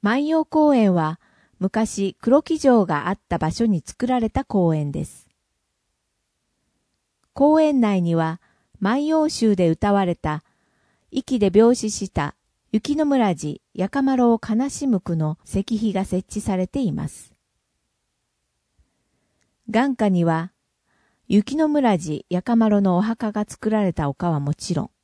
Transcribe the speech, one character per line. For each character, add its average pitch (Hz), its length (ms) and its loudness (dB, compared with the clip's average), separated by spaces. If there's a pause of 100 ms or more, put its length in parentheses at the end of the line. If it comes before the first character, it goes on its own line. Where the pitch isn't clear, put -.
万 247 240 0
葉 320 180 0
公 302 300 2
園 208 200 4
は、 160 260 -2 (380)
昔 196 600 -4
黒 269 220 4
木 320 160 -4
城 240 260 4
が 160 240 -2
あ 190 40 -2
っ 202 60 -6 (100)
た 170 100 -4
場 160 120 0
所 233 140 -2
に 202 200 0
作 - 220 -8
ら 254 140 0
れ 220 80 -2
た 262 160 -4
公 175 300 0
園 147 180 -4
で 147 140 -6
す。 - 200 -20 (2000)
公 302 300 4
園 294 180 2
内 202 220 2
に 170 120 0
は、 165 280 -2 (360)
万 247 280 0
葉 311 240 2
集 214 260 0
で 175 140 2
歌 202 240 0
わ 196 100 2
れ 175 120 -4
た、 151 280 -6 (680)
壱 269 120 -6
岐 254 160 -4
で 202 160 2
病 226 200 6
死 214 160 -4
し 196 200 -8
た 147 240 -6 (380)
雪 220 220 -2
の 302 120 0
村 247 280 2
寺 151 220 -8 (160)
や 185 160 -4
か 277 140 -2
ま 269 140 2
ろ 240 180 4
を 220 120 -4
悲 233 220 -2
し - 180 -8
む 220 140 2
句 170 160 -4
の 156 300 -2
石 196 160 -4
碑 214 320 -4
が 190 100 -2
設 185 240 -4
置 208 140 -8
さ 196 140 -2
れ 185 100 -2
て 277 160 -6
い 185 100 -2
ま 151 160 -6
す。 - 240 -18 (2500)
眼 247 260 0
下 208 140 2
に 175 160 2
は、 165 260 -2 (720)
雪 214 300 0
の 311 120 2
村 262 300 2
寺 151 300 -6
や 180 140 -2
か 240 140 -2
ま 220 120 4
ろ 208 140 2
の 180 160 2
お - 20 2
墓 220 320 -4
が 214 160 -4
作 - 220 -6
ら 214 120 0
れ 180 120 0
た 143 160 -4
丘 175 200 -4
は 151 100 0
も 143 120 -2
ち - 220 -6
ろ 143 100 -2
ん - 60 -14 (140)